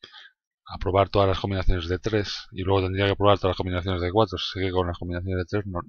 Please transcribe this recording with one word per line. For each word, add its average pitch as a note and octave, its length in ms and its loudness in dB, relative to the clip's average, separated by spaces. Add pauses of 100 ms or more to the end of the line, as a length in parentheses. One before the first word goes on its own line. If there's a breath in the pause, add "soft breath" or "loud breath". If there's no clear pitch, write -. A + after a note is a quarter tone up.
(720 loud breath)
a - 40 -12
probar G2 320 2
todas G2 180 4
las F#2+ 120 0
combinaciones G2 500 0
de F2+ 100 -2
tres. - 520 -4
Y F#2+ 100 -8
luego F#2+ 220 2
tendría F#2+ 240 0
que G2 80 2
probar G2 240 4
todas F#2 140 0
las - 40 -6
combinaciones F2+ 440 -2
de F2 100 -2
cuatro. G2 260 2
Sé - 240 -6
que F#2+ 100 -2
con F2+ 160 0
las F2 100 -6
combinaciones F2+ 420 -4
de F2 60 -4
tres G2+ 200 -4
no, F2+ 240 -6